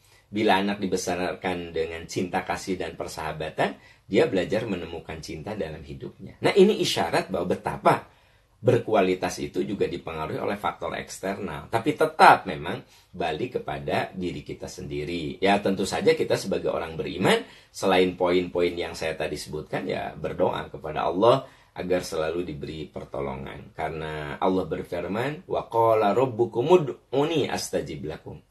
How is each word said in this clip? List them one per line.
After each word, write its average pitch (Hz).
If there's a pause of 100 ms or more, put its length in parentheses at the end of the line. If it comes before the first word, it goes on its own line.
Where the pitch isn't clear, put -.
(280)
Bila 104
anak 101
dibesarkan 90
dengan 82
cinta 92
kasih 87
dan 82
persahabatan, 80 (240)
dia 95
belajar 92
menemukan 82
cinta 82
dalam 80
hidupnya. -
Nah, -
ini 196
isyarat -
bahwa 180
betapa 117 (520)
berkualitas 104
itu 73
juga 90
dipengaruhi 80
oleh -
faktor -
eksternal. 92
Tapi 143
tetap -
memang 87 (280)
balik 82
kepada 76
diri 85
kita 76
sendiri. 73
Ya, 98
tentu 98
saja -
kita 117
sebagai 92
orang 80
beriman, 95 (320)
selain 92
poin-poin 87
yang 85
saya 80
tadi -
sebutkan, -
ya -
berdoa 78
kepada 73
Allah 113 (300)
agar 90
selalu 82
diberi 76
pertolongan. 67
Karena 78
Allah 92
berfirman, 90
"Wa 85
qala 113
rabbukum 117
ud'uni 151
astajib 80
lakum." 76